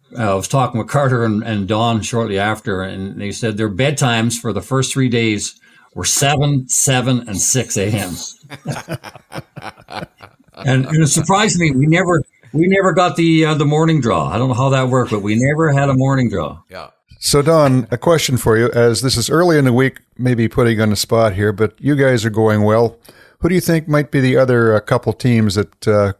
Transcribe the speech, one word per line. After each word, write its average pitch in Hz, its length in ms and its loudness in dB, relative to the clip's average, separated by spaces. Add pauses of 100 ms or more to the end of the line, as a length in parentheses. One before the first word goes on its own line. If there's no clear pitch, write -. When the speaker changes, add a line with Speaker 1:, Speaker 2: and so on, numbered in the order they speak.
(160)
Speaker 1:
uh, 110 140 -2
I 98 40 0
was 95 120 -4
talking 127 320 0
with 104 100 -4
Carter 127 360 0
and, 107 180 -2
and 107 240 -4
Don 110 360 0
shortly 107 360 -4
after, 101 440 -4
and 95 380 -10
they 101 120 -8
said 110 240 -4
their 110 120 -2
bedtimes 117 720 -2
for 113 140 -6
the 98 100 -4
first 131 300 -2
three 131 160 0
days 110 500 -2 (380)
were 110 80 -8
seven, 143 640 0
seven, 127 600 0
and 98 120 -8
six - 360 -2
A 98 140 -2
M. 101 240 -4 (500)
<laughs> - 1400 -14 (500)
And, 131 300 -2
and 160 160 0
it 151 60 2
surprised 190 500 0
me. 160 140 0
We 131 140 2
never, 170 360 2 (300)
we 165 160 2
never 190 240 2
got 175 240 0
the, 165 280 2
uh, 156 100 0
the 151 100 0
morning 156 360 2
draw. 87 280 0
I 92 100 -2
don't 131 100 0
know 123 60 0
how 135 140 0
that 131 200 0
worked, 123 220 0
but 107 100 -2
we 104 160 -2
never 147 360 0
had 139 160 2
a 135 60 2
morning 131 360 2
draw. 78 300 -6 (100)
Speaker 2:
Yeah. 87 200 -16 (280)
Speaker 3:
So, 143 240 0
Don, 139 480 4
a 127 80 -4
question 151 380 0
for 110 200 2
you. 120 140 2
As 117 320 2
this 127 140 0
is 113 120 -2
early 160 300 2
in 139 60 2
the 127 80 4
week, 131 280 0 (160)
maybe 123 320 0
putting 117 280 2
you 107 80 0
on 107 60 2
the 101 60 0
spot 113 380 0
here, 104 180 0
but 104 280 -2
you 143 160 0
guys 127 280 2
are 117 60 0
going 107 320 2
well. 113 340 2 (440)
Who 170 80 0
do 185 80 0
you 170 40 2
think 165 280 0
might 147 240 0
be 143 80 0
the 131 160 2
other, 120 380 4
uh, 104 60 2
couple 120 320 -2
teams 110 440 2
that, - 320 -4
uh, 101 320 2